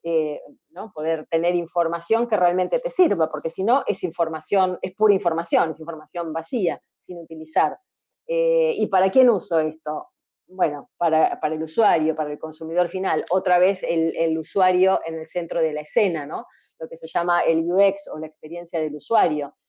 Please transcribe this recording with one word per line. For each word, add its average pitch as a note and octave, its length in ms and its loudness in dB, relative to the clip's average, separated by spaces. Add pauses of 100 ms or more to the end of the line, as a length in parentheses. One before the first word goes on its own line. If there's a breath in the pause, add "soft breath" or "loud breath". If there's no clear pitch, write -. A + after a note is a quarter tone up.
eh, D#3 380 -2 (280)
¿no? G3 240 -12
Poder D#3 320 -2
tener E3+ 300 0
información E3+ 720 0
que A3 100 0
realmente F3 420 2
te F3 120 -6
sirva, F#3+ 380 2
porque D3 200 -6
si F#3 140 -6
no, B3+ 240 2
es - 160 -4
información, E3+ 800 -2
es F#3+ 100 -8
pura G#3 220 4
información, E3+ 560 0
es - 80 -10
información D#3+ 540 -8
vacía, E3 460 -2 (200)
sin F3 180 -14
utilizar. D#3+ 640 -2 (480)
Eh, E3 480 2
¿y G#3 100 0
para F#3+ 240 2
quién B3 220 6
uso F3 280 0
esto? D#3 500 -4 (360)
Bueno, D3+ 520 -4
para, D#3+ 420 2
para D#3 160 -2
el D#3 80 -4
usuario, D#3+ 520 2
para D3+ 160 -4
el D3+ 60 -8
consumidor D#3+ 520 -4
final. F#3 420 -2
Otra F3+ 260 2
vez F#3+ 240 4
el, E3 340 -2
el D#3+ 220 0
usuario F#3 680 2
en E3 120 -8
el D#3+ 120 -10
centro E3+ 340 -4
de D#3 120 0
la D3+ 80 -6
escena, E3 460 0
¿no? F#3+ 180 -8 (320 soft breath)
Lo D#3+ 100 -10
que D#3+ 80 -14
se D#3+ 120 -16
llama F3 340 0
el E3 240 2
U F3+ 140 2
X G3 340 2
o D#3 60 -8
la D#3 80 -8
experiencia E3 520 -10
del D#3 160 -4
usuario. D3+ 600 0 (140)